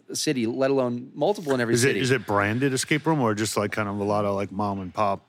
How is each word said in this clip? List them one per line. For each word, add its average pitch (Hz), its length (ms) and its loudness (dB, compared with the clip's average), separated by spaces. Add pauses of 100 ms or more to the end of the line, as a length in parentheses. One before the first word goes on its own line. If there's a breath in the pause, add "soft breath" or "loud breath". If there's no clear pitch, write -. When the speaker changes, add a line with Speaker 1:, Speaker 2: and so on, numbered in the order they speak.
(120)
Speaker 1:
city, 131 340 -2
let 131 240 0
alone 127 440 0
multiple 156 400 0
in 127 80 0
every 113 100 0
Speaker 2:
Is 120 120 4
it, 135 40 6
Speaker 1:
city." 117 120 0
Speaker 2:
is 123 100 0
it 123 160 0
branded 110 480 2
escape 151 320 -2
room 156 160 2
or 110 120 2
just, 107 220 -2
like, 104 160 0
kind 107 160 -2
of 101 100 -6
a 101 60 -2
lot 104 220 0
of, 101 80 0
like, 98 180 -4
mom 101 280 -2
and 90 120 -10
pop, 101 360 -2